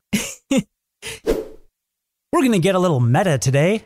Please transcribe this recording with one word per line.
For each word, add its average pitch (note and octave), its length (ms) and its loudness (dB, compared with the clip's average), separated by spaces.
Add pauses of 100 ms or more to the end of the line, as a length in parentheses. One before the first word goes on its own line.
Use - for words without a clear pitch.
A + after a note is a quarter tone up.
(140)
<laughs> - 380 -8 (1800)
We're E4 120 0
gonna A3+ 160 2
get F#3+ 160 2
a F#3 40 0
little F3 200 2
meta C#3 400 2
today D#3 460 0